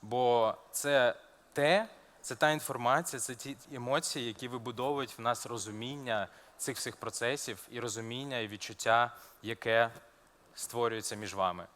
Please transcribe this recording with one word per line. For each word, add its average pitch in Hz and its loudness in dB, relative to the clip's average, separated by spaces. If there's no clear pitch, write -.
Бо 117 4
це 139 4
те, 175 4
це - -6
та 151 6
інформація, 135 0
це 127 -6
ті 139 -10
емоції, 131 -2
які 117 -6
вибудовують 123 -4
в - -14
нас 117 0
розуміння 113 -4
цих 127 -4
всіх - -6
процесів 117 -4
і 120 -8
розуміння, 120 -6
і 110 -4
відчуття, 113 2
яке 113 2
створюється 113 -2
між 104 -8
вами. 90 0